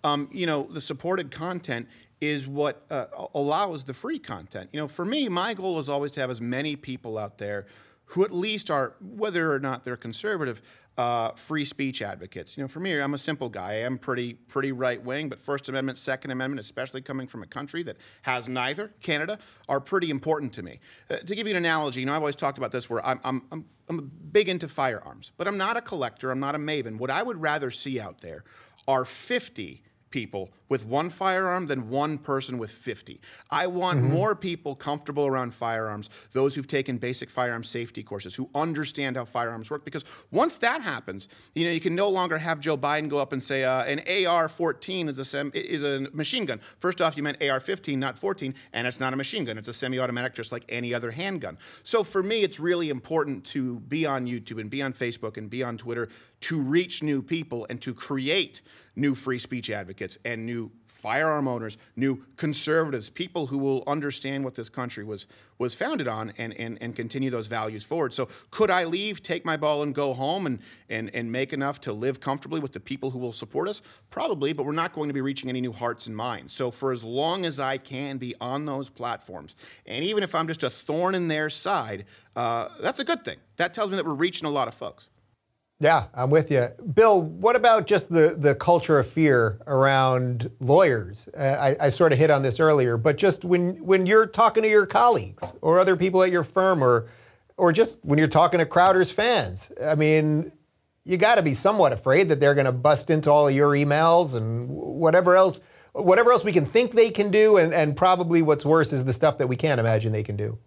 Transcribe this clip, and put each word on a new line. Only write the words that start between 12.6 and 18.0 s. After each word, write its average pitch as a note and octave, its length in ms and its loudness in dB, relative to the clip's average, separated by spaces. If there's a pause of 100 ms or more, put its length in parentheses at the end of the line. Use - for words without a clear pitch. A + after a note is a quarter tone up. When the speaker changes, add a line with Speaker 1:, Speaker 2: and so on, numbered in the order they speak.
Speaker 1:
know, C3 40 -10
for D#3+ 120 -14
me, F3+ 180 -4
I'm C#3 140 -2
a C#3+ 60 -6
simple C#3 320 -6
guy. G2 220 -8
I G#2+ 80 -4
am B2 180 -6
pretty, A#2+ 360 -6
pretty C3+ 380 -6
right B2 300 -2
wing, C#3 260 -6
but B2+ 120 -12
First C#3 280 -8
Amendment, C3 300 -4
Second C3+ 320 -6
Amendment, C3 300 -6
especially C3 420 -12
coming C3 240 -10
from A#2 160 -16
a E2+ 40 -16
country C#3+ 360 -12
that C3+ 140 -12 (260)